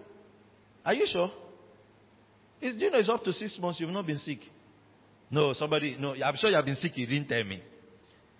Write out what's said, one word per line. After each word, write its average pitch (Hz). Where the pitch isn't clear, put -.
Are 180
you 302
sure? 175
It's, 247
do 370
you 403
know 285
it's 208
up 226
to 185
six 214
months 175
you've 165
not 190
been 151
sick?" 139
No, 143
somebody, 151
no, 139
I'm 135
sure 214
you 190
have 147
been 139
sick. 156
You 127
didn't 139
tell 117
me. 95